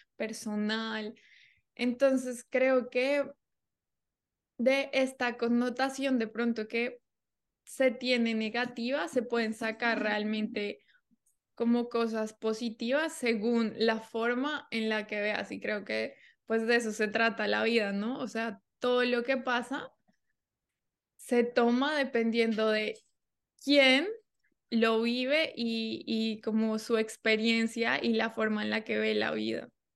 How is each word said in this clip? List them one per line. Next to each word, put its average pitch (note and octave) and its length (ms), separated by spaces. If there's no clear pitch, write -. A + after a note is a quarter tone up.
personal. A3 1000
Entonces B3+ 720
creo C4 400
que C#4 340
de C4+ 340
esta C4 460
connotación B3+ 800
de A3 80
pronto A3+ 420
que A#3+ 320
se C4 260
tiene B3 440
negativa, A#3+ 720
se B3 140
pueden A3+ 320
sacar A3+ 480
realmente G#3+ 800
como A#3 340
cosas A3+ 460
positivas A#3+ 800
según A3+ 640
la A3 220
forma B3 720
en A3 200
la G#3+ 160
que G#3 160
veas. G3+ 300
Y G3 80
creo G#3 260
que, A3 280
pues, A3+ 220
de A#3+ 100
eso A3 160
se G#3+ 160
trata A3 380
la G#3 180
vida, A3 280
¿no? G#3+ 260
O B3+ 100
sea, A3+ 320
todo B3 280
lo A#3+ 160
que C4 160
pasa B3+ 520
se A#3+ 280
toma B3 520
dependiendo A3+ 720
de G#3+ 300
quién C4+ 420
lo A3+ 320
vive B3+ 560
y, A3+ 500
y A3 360
como A3 360
su A3 200
experiencia A3+ 1080
y A#3 80
la A3 160
forma G#3+ 340
en G#3+ 60
la G#3+ 160
que G#3+ 140
ve A3 160
la A3 180
vida. - 380